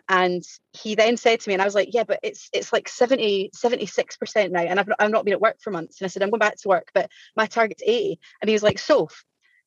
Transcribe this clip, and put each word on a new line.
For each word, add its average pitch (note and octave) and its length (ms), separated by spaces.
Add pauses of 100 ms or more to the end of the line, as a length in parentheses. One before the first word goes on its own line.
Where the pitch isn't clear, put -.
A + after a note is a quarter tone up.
and F3+ 360 (300)
he G#3+ 200
then A3 240
said A3+ 220
to - 100
me, G3 60
and F#3 60
I G3 40
was G3+ 80
like, G3+ 180
"Yeah, A3+ 120
but G3+ 180
it's, G#3 320
it's, - 180
like, G#3+ 160
seventy, G#3+ 640
seventy-six - 640
percent G3 360
now, F3 80
and F3 180
I've, G3 80 (120)
I've G#3 100
not G#3+ 160
been G3+ 80
at F3 80
work A3 180
for G#3+ 120
months." E3 280
And F#3+ 60
I F3+ 40
said, F#3+ 120
"I'm G3 80
going A3 100
back G#3 220
to - 80
work, F3 240
but F#3 160 (260)
my G#3+ 120
target's A3 380
eighty." G#3+ 340 (220)
And G3+ 80
he A3 40
was G#3 100
like, G#3 160
"Soph, - 460 (420)